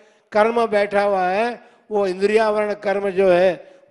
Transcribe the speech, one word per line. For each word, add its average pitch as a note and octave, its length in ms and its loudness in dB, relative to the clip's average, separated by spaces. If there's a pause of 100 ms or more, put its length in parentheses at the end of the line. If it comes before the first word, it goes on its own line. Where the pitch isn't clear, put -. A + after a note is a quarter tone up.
(320)
कर्म A3+ 340 2
बैठा G3+ 360 0
हुआ F#3+ 260 0
है A3 320 -4 (300)
वो G3+ 160 -2
इंद्रियावरण G#3 680 0
कर्म G3+ 360 -4
जो F#3+ 180 2
है F3+ 520 0 (100)